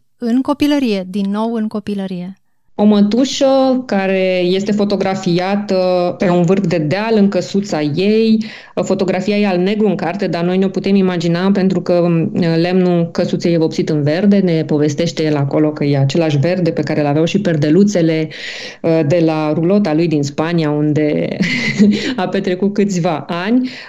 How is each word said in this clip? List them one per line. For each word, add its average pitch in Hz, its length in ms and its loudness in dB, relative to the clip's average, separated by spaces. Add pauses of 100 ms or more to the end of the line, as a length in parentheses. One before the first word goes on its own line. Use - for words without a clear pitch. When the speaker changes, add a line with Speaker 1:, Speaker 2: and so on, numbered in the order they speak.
(160)
Speaker 1:
în 240 240 0
copilărie, 277 680 0
din 196 220 -2
nou 220 240 -2
în 220 140 -2
copilărie. 196 760 -8 (320)
Speaker 2:
O 208 100 2
mătușă 254 1040 2
care 190 580 0
este 190 280 0
fotografiată 190 1500 0
pe 180 100 2
un 175 140 4
vârf 190 240 2
de 170 120 0
deal 190 360 0
în 202 140 4
căsuța 185 520 -2
ei. 214 640 2 (380)
Fotografia 190 540 -2
e 208 100 2
al 180 120 0
negru 208 280 0
în 185 80 2
carte, 180 320 -4
dar 170 180 -2
noi 180 140 0
ne 190 100 2
putem 190 260 -2
imagina 180 560 2
pentru 190 300 0
că, 175 280 2
m, 165 220 0 (300)
lemnul 175 500 2
căsuței 175 420 -2
e 170 60 2
vopsit 160 300 0
în 151 140 0
verde. 190 340 2
Ne 170 280 2
povestește 151 600 0
el 151 120 0
acolo 151 340 0
că 147 140 -4
e 143 140 2
același 147 400 0
verde 170 320 0
pe 160 120 -2
care 151 200 -2
l-aveau 147 220 2
și 185 160 0
perdeluțele, 165 880 2 (540)
uh, 165 240 2
de 170 180 2
la 156 280 0
rulota 170 420 2
lui 165 140 2
din 151 140 0
Spania, 156 480 -2
unde 151 580 0 (400)
<laughs> 214 480 2
a 185 120 -4
petrecut 196 460 -2
câțiva 185 540 -2
ani. 220 420 -2 (180)